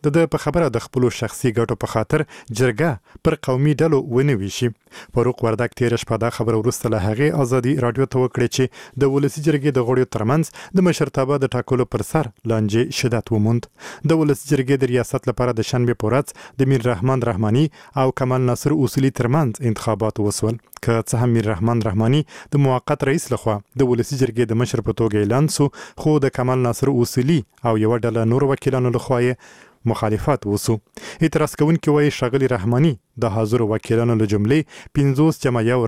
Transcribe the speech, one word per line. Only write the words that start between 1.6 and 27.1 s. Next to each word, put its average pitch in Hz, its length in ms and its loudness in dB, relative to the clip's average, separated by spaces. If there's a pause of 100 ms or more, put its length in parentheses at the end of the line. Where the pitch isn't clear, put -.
په 110 140 -6
خاطر 117 260 0 (380)
جرګه 127 680 -2
پر 165 80 2 (120)
قومي 139 340 2
ډلو 156 180 4 (200)
ونه 139 240 2
ویشي. 101 260 -2 (480)
فاروق 120 280 0
وردک 113 360 0
تېره 117 220 2
شپه 113 200 -2
دا 117 140 0
خبره 113 240 0
وروسته 113 340 -2
له 107 140 0
هغې 120 200 0 (140)
ازادي 127 320 0 (100)
راډیو 123 300 0
ته 127 80 2
وکړې 123 320 0
چې 131 100 2 (400)
د 135 120 2
ولسي 143 320 -2
جرګې 147 280 0
د 123 140 2
غړیو 127 260 2
ترمنځ 127 280 0 (360)
د 180 80 4
مشرتابه 139 560 0
د 131 120 -2
ټاکلو 123 400 -2
پر 107 160 -4
سر 147 200 0 (160)
لانجې 110 520 0
شدت 113 360 -2
وموند. 110 320 0 (400)
د 160 140 4
ولسي 147 220 0 (100)
جرګې 135 260 0
د 127 140 0
ریاست 127 380 -2
لپاره 123 280 0
د 107 100 -2
شنبې 120 300 0
په 104 100 -2
ورځ 135 160 2 (380)
د 135 100 2
میر 123 160 0
رحمان 120 400 0
رحماني 110 380 2 (320)
او 131 80 4 (160)
کمال 127 260 0
ناصر 147 300 0
اصولي 135 420 0
ترمنځ 120 500 0
انتخابات 107 540 -2
وسول. 113 340 -2 (220)
که 117 100 0 (160)
څه - 140 -2
هم 123 160 2
میر 107 160 0
رحمان 110 380 -2
رحماني 113 340 0 (260)
د 143 160 4
موقت 135 440 0
رئیس 165 200 -2
لخوا 104 300 -2 (140)
د 127 120 -2
ولسي 120 280 0
جرګې 123 320 0
د 113 160 0
مشر 117 160 -2 (100)
په - 100 -2
توګه 110 240 0
اعلان 131 320 2
سو، 143 160 2 (300)
خو 151 260 2
د - 140 -6
کمال 127 260 0
ناصر 131 320 0
اصولي 131 420 2 (220)